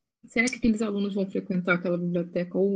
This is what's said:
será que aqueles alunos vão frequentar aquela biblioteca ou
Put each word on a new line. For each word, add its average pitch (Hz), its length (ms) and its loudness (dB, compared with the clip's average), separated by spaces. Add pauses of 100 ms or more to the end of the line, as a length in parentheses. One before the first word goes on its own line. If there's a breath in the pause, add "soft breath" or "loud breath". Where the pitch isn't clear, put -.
(280)
será 233 200 0
que 254 80 -4
aqueles 220 260 2
alunos 202 320 -2
vão 196 160 0
frequentar 185 440 0
aquela 175 240 0
biblioteca 175 600 -2
ou 196 180 4